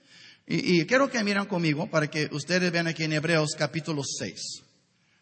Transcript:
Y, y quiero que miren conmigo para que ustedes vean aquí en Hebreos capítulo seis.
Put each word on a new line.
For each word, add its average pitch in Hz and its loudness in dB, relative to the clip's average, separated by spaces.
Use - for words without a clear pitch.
Y, 170 2
y 156 2
quiero 262 4
que 233 0
miren 202 0
conmigo 170 0
para 151 2
que 151 -2
ustedes 175 0
vean 170 0
aquí 160 -4
en 156 0
Hebreos 156 2
capítulo 156 -2
seis. - -10